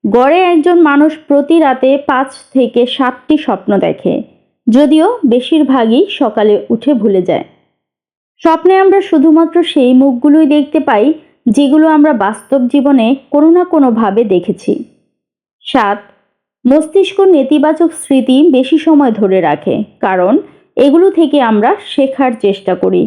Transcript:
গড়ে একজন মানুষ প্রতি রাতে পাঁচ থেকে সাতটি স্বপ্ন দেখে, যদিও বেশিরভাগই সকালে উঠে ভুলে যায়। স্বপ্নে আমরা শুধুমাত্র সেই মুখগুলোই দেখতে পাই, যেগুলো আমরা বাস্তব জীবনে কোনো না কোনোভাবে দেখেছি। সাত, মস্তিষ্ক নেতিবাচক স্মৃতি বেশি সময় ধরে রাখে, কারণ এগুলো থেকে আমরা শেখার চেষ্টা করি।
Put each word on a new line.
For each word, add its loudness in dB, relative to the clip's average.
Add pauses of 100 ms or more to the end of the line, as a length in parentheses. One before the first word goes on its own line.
গড়ে 2
একজন 2
মানুষ 2 (140)
প্রতি 0
রাতে 0 (160)
পাঁচ -2 (220)
থেকে -2
সাতটি -4
স্বপ্ন -6
দেখে, -4 (520)
যদিও 2 (200)
বেশিরভাগই 0 (100)
সকালে -2 (140)
উঠে -2
ভুলে -2
যায়। -4 (960)
স্বপ্নে 2
আমরা 2
শুধুমাত্র 2
সেই 0
মুখগুলোই 2
দেখতে 0
পাই, 0 (400)
যেগুলো 2
আমরা 2
বাস্তব -4
জীবনে 0 (240)
কোনো 2
না 4
কোনোভাবে 0
দেখেছি। -4 (920)
সাত, -2 (640)
মস্তিষ্ক 0 (160)
নেতিবাচক 0
স্মৃতি -2 (140)
বেশি 0
সময় 2
ধরে 0
রাখে, -2 (260)
কারণ -2 (420)
এগুলো 2
থেকে 0
আমরা 0 (160)
শেখার -2
চেষ্টা -4
করি। -2